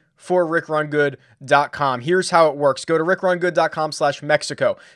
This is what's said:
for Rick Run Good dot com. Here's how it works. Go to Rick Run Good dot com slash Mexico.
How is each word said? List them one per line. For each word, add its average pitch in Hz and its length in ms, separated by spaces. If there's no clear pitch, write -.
for 180 320
Rick 160 220
Run 151 180
Good 143 300
dot 143 300
com. 135 260
Here's 170 320
how 170 160
it 143 80
works. 143 300
Go 165 120
to 160 60
Rick 185 180
Run 180 160
Good 175 160
dot 160 180
com 156 200
slash 143 320
Mexico. 143 540